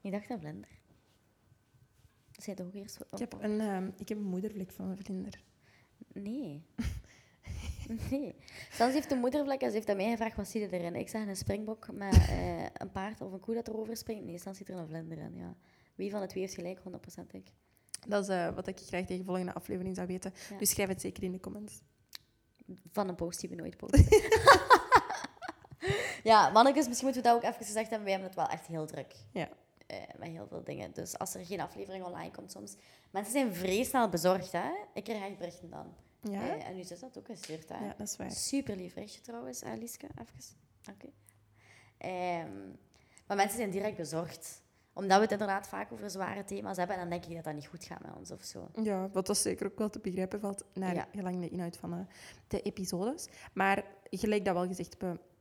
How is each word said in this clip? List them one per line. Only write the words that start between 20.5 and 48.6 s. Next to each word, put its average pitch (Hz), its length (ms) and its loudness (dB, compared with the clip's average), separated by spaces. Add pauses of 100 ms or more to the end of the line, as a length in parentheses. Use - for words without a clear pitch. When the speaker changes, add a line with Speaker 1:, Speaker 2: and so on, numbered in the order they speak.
Speaker 1:
Ja. 202 80 -12
Speaker 2:
Dus 202 120 2
schrijf 196 180 2
het 190 120 -2
zeker 185 220 -6
in 185 100 -2
de 185 80 -8
comments. 208 400 -10 (1120)
Speaker 1:
Van 202 180 -2
een 180 60 -4
post 170 260 -4
die - 80 -8
we 180 60 -8
nooit 170 220 -8
posten. - 320 10
<laughs> 427 260 10 (1900)
Ja, 214 280 10
mannetjes, 247 360 8
misschien 240 260 -2
moeten 247 120 -2
we 240 40 8
dat 233 160 10
ook 208 80 2
even - 140 -10
gezegd 220 240 -2
hebben. 214 120 -4
Wij 196 100 0
hebben 190 180 0
het - 80 -10
wel 165 100 2
echt - 180 -6
heel 160 200 -4
druk. - 280 -10 (180)
Speaker 2:
Ja. 170 160 -2 (380)
Speaker 1:
Eh, - 100 -10 (220)
met 113 100 -12
heel 165 180 -12
veel - 180 -10
dingen. - 280 -10
Dus - 260 -10
als - 160 -6
er 185 120 -12
geen 180 140 -6
aflevering 185 440 -8
online 175 260 -10
komt - 220 -16
soms... 202 240 -14 (340)
Mensen 208 220 -4
zijn 254 220 2
vrij 185 300 2
snel 240 240 4
bezorgd, 180 440 2
hè. 196 180 -2 (240)
Ik 202 100 -8
krijg 220 240 -4
echt 196 100 -12
berichten 170 320 -10
dan. - 160 -12 (340)
Speaker 2:
Ja? 208 360 -4
Speaker 1:
Eh, - 120 -8
en 185 60 -8
nu 185 60 -10
is 180 80 -12
dat 247 300 -14
ook 208 80 -18
gestuurd, 160 420 -12
hè. - 180 -8
Speaker 2:
Ja, 202 120 -10
dat 208 100 -10
is - 80 -6
waar. 190 140 -8
Speaker 1:
Super 269 460 -2
lief 180 180 -10
berichtje - 260 -12
trouwens, 240 420 -12
eh, - 160 -8
Lieske. 233 280 -12
Even. - 500 -16 (260)
Dank 202 200 -18
u. - 60 -16 (880)
Ehm, 180 680 -4 (580)
maar 202 100 0
mensen 208 200 4
zijn 220 140 -2
direct 202 260 -2
bezorgd. 160 680 -6 (300)
Omdat 190 240 6
we 208 60 10
het 220 100 4
inderdaad 202 360 -2
vaak 202 240 -8
over 208 180 -8
zware 190 340 -6
thema's 196 320 -6
hebben. 180 200 0
En 180 60 -6
dan 175 80 -6
denk 175 200 -4
ik 165 40 -8
dat 165 100 -10
dat 156 100 -4
niet 147 120 -10
goed - 180 -14
gaat - 180 -12
met - 140 -14
ons - 140 -14
of - 120 -14
zo. - 260 -14 (140)